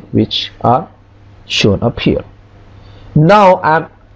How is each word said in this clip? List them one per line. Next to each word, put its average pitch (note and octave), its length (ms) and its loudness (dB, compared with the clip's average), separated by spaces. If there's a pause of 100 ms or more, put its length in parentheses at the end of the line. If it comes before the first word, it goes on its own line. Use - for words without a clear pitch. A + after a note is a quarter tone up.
(120)
which - 400 -4 (100)
are B2 280 -2 (560)
shown - 380 -2
up B2 160 -4
here. - 240 -2 (920)
Now F#3 460 4
I'm D#3+ 280 -2 (260)